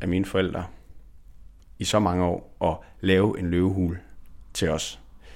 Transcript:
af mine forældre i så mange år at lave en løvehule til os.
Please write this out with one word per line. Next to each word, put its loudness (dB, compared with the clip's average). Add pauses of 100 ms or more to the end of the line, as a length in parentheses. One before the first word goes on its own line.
af -2
mine 2
forældre 0 (1120)
i -6
så 2
mange 2
år -2
at 2 (240)
lave 4
en -2
løvehule 2 (560)
til 0
os. -4 (360)